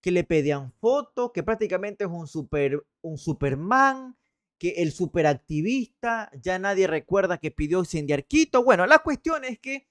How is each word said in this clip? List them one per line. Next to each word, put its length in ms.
que 120
le 120
pedían 560
foto, 520
que 100
prácticamente 600
es 60
un 160
super, 580
un 160
Superman, 960
que 200
el 140
superactivista, 1400
ya 180
nadie 280
recuerda 520
que 120
pidió 300
incendiar 440
Quito. 400
Bueno, 220
la 140
cuestión 440
es 140
que 320